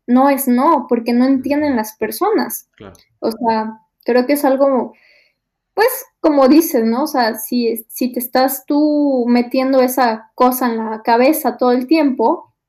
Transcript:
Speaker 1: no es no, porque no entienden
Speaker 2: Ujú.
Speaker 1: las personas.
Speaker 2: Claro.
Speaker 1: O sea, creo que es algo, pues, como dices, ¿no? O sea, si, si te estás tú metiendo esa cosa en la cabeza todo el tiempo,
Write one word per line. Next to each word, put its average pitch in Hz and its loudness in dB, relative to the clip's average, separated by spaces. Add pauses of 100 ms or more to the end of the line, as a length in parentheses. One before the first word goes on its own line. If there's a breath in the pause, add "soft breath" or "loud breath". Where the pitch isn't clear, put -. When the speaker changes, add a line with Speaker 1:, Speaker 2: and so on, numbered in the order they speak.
Speaker 1:
no 262 4
es 269 -2
no, 262 2
porque 240 -2
no 247 2
entienden 277 0
Speaker 2:
Ujú. - -
Speaker 1:
las - -6
personas. 269 -4
Speaker 2:
Claro. 98 -20 (180 soft breath)
Speaker 1:
O 226 -4
sea, 220 -4 (240)
creo 247 0
que 285 0
es 294 -2
algo, 262 0 (800 soft breath)
pues, 440 0 (320)
como 285 4
dices, 285 4
¿no? 233 0
O 302 -2
sea, 233 -2
si, 233 -4 (120)
si 247 -6
te 247 -8
estás 262 -2
tú 294 0
metiendo 254 0
esa 247 -2
cosa 254 0
en 226 -2
la 220 -8
cabeza 277 2
todo 247 2
el 254 -2
tiempo, 285 0 (160)